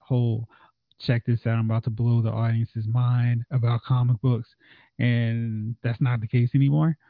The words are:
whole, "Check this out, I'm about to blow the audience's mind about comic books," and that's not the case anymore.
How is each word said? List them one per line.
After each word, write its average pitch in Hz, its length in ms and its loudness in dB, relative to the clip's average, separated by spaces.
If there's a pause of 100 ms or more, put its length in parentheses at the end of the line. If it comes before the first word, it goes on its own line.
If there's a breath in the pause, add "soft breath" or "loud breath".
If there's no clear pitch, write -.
whole, 117 480 -2 (500 soft breath)
"Check 117 280 -2
this 117 200 0
out, 113 120 0
I'm 113 80 0
about 113 180 -2
to 120 60 -4
blow 117 320 2
the 110 100 0
audience's 113 560 -2
mind 120 600 0
about 117 320 0
comic 123 400 0
books," 120 260 0 (500 soft breath)
and 117 840 -2
that's 117 180 -4
not 123 220 0
the 110 40 -6
case 120 280 2
anymore. 147 420 2 (140)